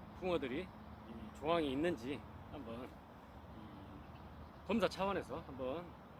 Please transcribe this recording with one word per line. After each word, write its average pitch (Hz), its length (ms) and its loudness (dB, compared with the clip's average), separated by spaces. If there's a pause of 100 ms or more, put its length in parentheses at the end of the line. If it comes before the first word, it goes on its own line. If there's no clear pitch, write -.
(200)
붕어들이 160 420 4
이 - 800 -8
조항이 156 320 6
있는지 139 480 2 (320)
한번 123 340 -6
이 - 20 -10 (1800)
검사 190 200 8
차원에서 165 600 2
한번 135 360 -2 (360)